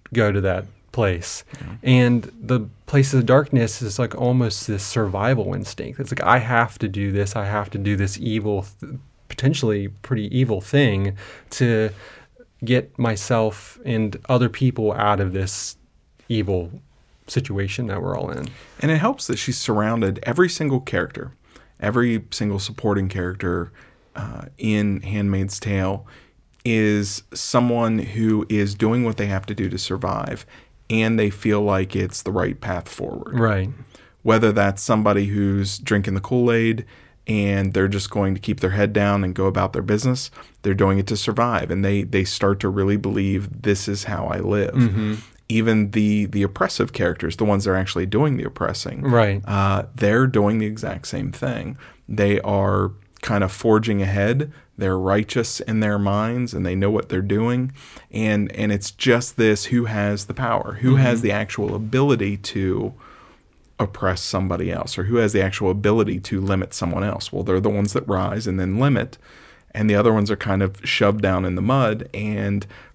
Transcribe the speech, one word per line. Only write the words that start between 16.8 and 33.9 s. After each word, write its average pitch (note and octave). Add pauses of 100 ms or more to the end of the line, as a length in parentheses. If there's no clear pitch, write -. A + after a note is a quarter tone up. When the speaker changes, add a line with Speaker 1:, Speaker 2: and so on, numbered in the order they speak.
Speaker 1:
situation G2+
that G2
we're F2+
all -
in." - (320)
Speaker 2:
And D3+
it D#3
helps A#3
that A#2+
she's -
surrounded, G#2+
every E3+
single C3+
character, - (480)
every A#2
single G2+
supporting G2+
character, F2+ (460)
uh, - (120)
in G#2
Handmaid's G2
Tale G2 (600)
is G#2 (100)
someone A#2
who A2
is G#2
doing A#2
what A2+
they G2+
have G2
to G#2
do F#2+
to F#2+
survive, - (440)
and A2
they G#2+
feel G#2
like G2
it's F#2+
the F#2
right G2
path F2+
forward. -
Speaker 1:
Right. G#2 (540)